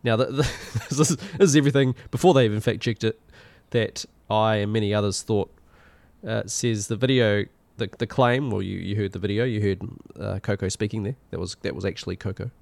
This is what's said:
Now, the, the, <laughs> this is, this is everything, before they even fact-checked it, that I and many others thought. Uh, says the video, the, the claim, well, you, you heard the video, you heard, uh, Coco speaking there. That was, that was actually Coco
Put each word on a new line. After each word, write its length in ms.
Now, 120
the, 100
the, 260
<laughs> 0
this 220
is, 60
this 320
is 60
everything, 400
before 220
they 120
even 140
fact-checked 440
it, 160
that 360
I 280
and 160
many 200
others 280
thought. 300
Uh, 200
says 420
the 80
video, 500
the, 200
the 100
claim, 420
well, 120
you, 160
you 180
heard 160
the 80
video, 240
you 180
heard, 200
uh, 200
Coco 300
speaking 340
there. 120
That 80
was, 220
that 140
was 100
actually 300
Coco 340